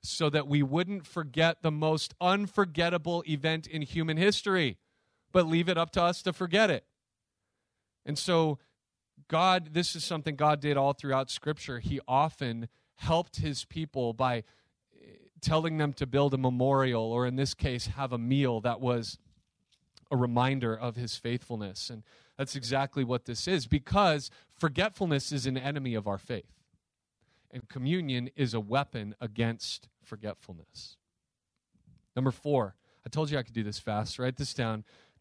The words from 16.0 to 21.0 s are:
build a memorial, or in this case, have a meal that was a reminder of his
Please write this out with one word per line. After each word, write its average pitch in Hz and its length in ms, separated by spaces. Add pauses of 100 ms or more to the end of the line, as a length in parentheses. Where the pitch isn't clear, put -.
build 135 280
a 135 40
memorial, 131 640
or 120 220
in 127 100
this 135 180
case, 123 340
have 135 240
a 123 60
meal 123 440
that 120 180
was 123 380 (920)
a 139 60
reminder 123 580
of 113 200
his 120 200